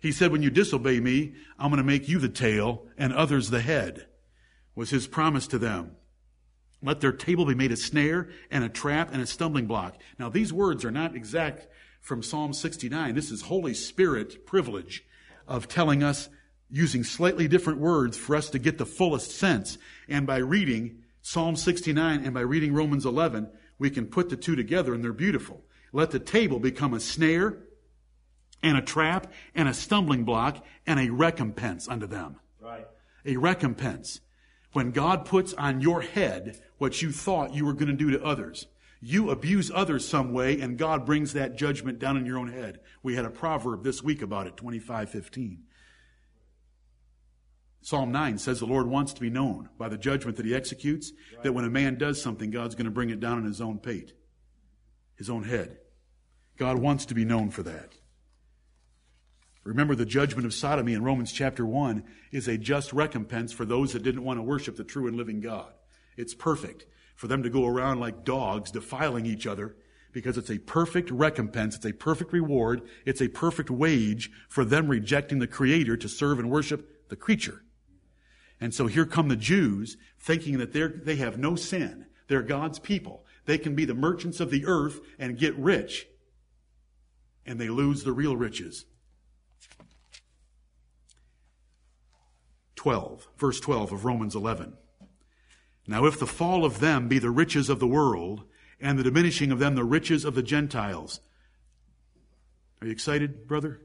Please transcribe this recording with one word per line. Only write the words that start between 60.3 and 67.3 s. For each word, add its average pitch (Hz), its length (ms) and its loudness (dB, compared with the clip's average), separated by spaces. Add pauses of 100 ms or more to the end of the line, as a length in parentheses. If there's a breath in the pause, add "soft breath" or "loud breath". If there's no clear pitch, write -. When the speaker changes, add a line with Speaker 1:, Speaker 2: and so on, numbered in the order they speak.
Speaker 1:
of 113 80 -2
sodomy 135 400 0
in 110 100 0
Romans 127 300 0
chapter 131 320 -2
one 117 400 0 (280 loud breath)
is 123 160 -4
a 113 100 0
just 139 340 -2
recompense 120 580 -2
for - 140 -8
those 123 300 0
that 107 80 -6
didn't 127 220 -2
want 131 120 -4
to 113 60 -6
worship 135 340 -4
the 113 80 -10
true 127 240 -4
and 117 80 -4
living 113 240 -6
God. 107 320 -10 (460 soft breath)
It's 117 160 -10
perfect - 500 -4 (320 soft breath)
for 117 120 -10
them 131 160 0